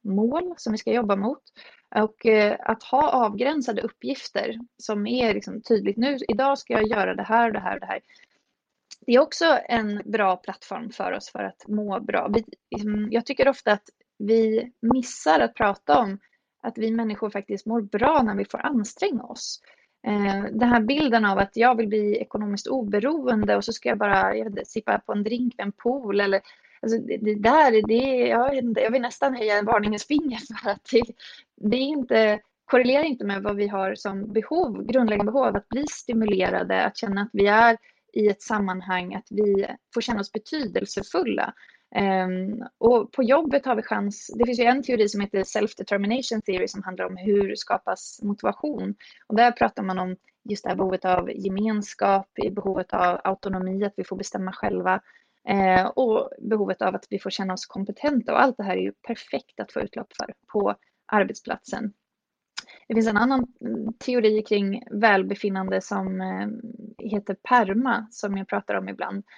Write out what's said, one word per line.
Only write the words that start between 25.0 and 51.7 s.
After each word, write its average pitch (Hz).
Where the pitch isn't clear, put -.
en 208
drink 233
vid 202
en 202
pool 240
eller, 196
alltså, 226
det, -
det 214
där, 220
det, 247
jag 240
vet 262
inte, 220
jag 220
vill 254
nästan 254
höja 214
en 208
varningens 208
finger 294
för 220
att -
det, 220
det 214
är 254
inte, 240
korrelerar 254
inte 254
med 196
vad 208
vi 202
har 196
som 202
behov, 220
grundläggande 214
behov 254
av 208
att 202
bli 277
stimulerade, 190
att 208
känna 202
att 208
vi 202
är 226
i 214
ett 196
sammanhang, 185
att 202
vi 202
får 233
känna 226
oss 196
betydelsefulla. 208
Ehm, 190
och 226
på 269
jobbet 277
har 247
vi 220
chans, 202
det 226
finns 240
ju 240
en 254
teori 214
som 208
heter 196
self-determination 208
theory 185
som 196
handlar 185
om 185
hur 202
skapas -
motivation. 208
Och 214
där 233
pratar 233
man 190
om 185
just 202
det -
här 185
behovet 185
av 180
gemenskap, 196